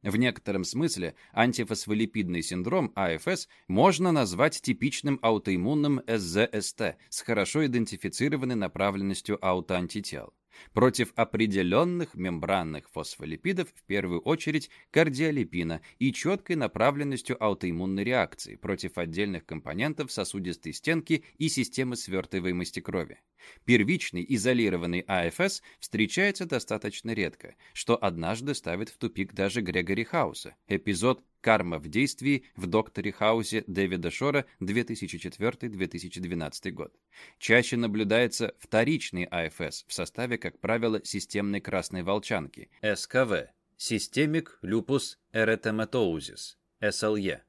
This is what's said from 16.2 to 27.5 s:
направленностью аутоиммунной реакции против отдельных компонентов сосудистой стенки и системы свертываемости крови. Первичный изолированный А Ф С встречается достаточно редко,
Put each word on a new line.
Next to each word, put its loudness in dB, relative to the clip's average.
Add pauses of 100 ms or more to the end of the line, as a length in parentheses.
направленностью 0
аутоиммунной 0
реакции -2
против -4
отдельных -4
компонентов -4
сосудистой -6
стенки 0 (140)
и 0
системы -2
свертываемости -2
крови. -6 (460)
Первичный 4
изолированный 2
А 2
Ф -4
С 0 (180)
встречается 0
достаточно -4
редко, -4 (180)